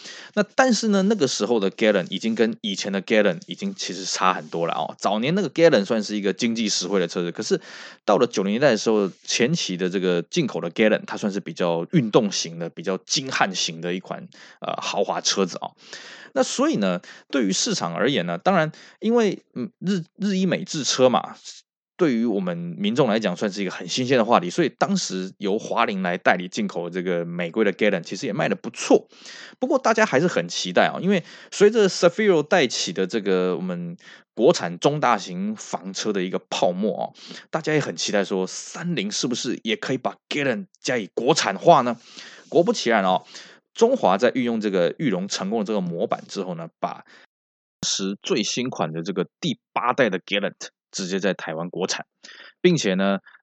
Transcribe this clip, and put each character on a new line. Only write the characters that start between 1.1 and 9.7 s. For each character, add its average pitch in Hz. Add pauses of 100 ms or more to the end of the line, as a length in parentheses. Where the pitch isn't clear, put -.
个 175
时 -
候 113
的 95
Galant 101
已 98
经 113
跟 113
以 98
前 98
的 98
Galant 98
已 78
经 98
其 -
实 92
差 92
很 82
多 82
了 82
哦。 -
早 104
年 139
那 208
个 156
Galant 151
算 110
是 104
一 107
个 98
经 117
济 113
实 95
惠 95
的 85
车 92
子， 85
可 110
是 185 (460)
到 104
了 82
九 -
零 101
年 120
代 143
的 110
时 107
候， 104 (140)
前 -
期 -